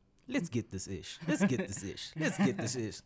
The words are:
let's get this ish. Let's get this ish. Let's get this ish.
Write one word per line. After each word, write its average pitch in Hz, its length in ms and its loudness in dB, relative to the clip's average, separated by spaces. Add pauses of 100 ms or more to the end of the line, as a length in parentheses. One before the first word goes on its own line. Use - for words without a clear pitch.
(260)
let's 247 220 -2
get - 220 -2
this - 180 -6
ish. 87 300 -8 (100)
Let's 196 160 4
get 180 240 4
this - 160 -4
ish. - 340 -8
Let's - 200 0
get 135 180 6
this - 200 -2
ish. 110 300 -2